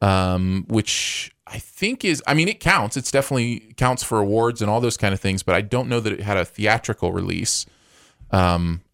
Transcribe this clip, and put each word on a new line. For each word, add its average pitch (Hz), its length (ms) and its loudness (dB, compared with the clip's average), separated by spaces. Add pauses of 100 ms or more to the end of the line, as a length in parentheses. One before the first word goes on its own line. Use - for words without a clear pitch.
um, 92 680 2
which - 680 -2 (120)
I - 120 -12
think - 460 -4
is, 170 220 0
I 156 80 2
mean, 160 140 4
it - 120 -6
counts. 151 360 0
It's 131 140 -4
definitely 120 640 0
counts 127 260 0
for 113 160 0
awards 113 440 2
and 104 80 0
all 113 100 0
those 120 160 0
kind 98 180 0
of 110 60 -4
things, 95 220 -2
but 90 120 0
I 92 80 2
don't 120 260 -2
know 120 120 0
that 107 120 -2
it - 80 -6
had 101 160 0
a 92 80 2
theatrical 107 680 -2
release. 92 540 -4 (640)
Um, 87 520 2 (120)